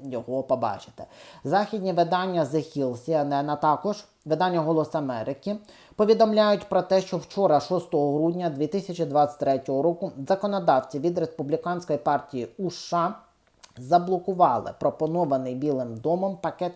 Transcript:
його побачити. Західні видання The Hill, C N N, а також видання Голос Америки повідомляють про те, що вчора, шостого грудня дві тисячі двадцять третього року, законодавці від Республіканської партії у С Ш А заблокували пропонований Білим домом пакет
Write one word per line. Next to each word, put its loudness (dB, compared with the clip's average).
його -6
побачити. -4
Західні 0
видання 2
The -4
Hill, 0
C -8
N 0
N, -2
а -2
також 0
видання 0
Голос 0
Америки -4
повідомляють 4
про 2
те, 2
що -4
вчора, 2
шостого 0
грудня 0
дві -2
тисячі -4
двадцять 2
третього 0
року, 0
законодавці 0
від 0
Республіканської -4
партії -2
у -4
С -10
Ш -6
А 0
заблокували 2
пропонований 0
Білим -4
домом -2
пакет -6